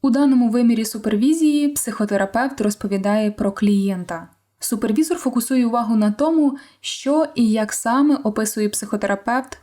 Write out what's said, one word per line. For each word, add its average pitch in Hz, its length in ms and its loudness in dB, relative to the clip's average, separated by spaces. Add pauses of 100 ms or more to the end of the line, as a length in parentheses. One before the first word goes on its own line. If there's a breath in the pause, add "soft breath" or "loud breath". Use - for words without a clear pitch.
У 269 80 0
даному 254 400 4
вимірі 233 360 2
супервізії 294 800 2
психотерапевт 226 920 -2
розповідає 208 680 0
про 202 200 -4
клієнта. 196 760 -2 (320)
Супервізор 240 580 -2
фокусує 247 480 0
увагу 233 300 0
на 214 160 4
тому, 294 460 2 (220 loud breath)
що 302 560 -2
і 226 160 2
як 214 220 -2
саме 277 420 2
описує 220 540 -2
психотерапевт 208 920 -4